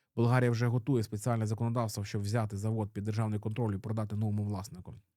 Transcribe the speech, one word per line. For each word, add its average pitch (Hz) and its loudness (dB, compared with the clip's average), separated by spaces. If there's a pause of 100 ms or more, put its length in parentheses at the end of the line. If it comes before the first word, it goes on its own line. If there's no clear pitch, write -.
(160)
Болгарія 120 6
вже 117 2
готує 120 2
спеціальне 110 0
законодавство, 113 -2
щоб 101 -2
взяти 104 0
завод 110 -2
під 104 -6
державний 107 0
контроль 107 -2
і 95 -4
продати 107 -4
новому 107 0
власнику. 98 -8 (220)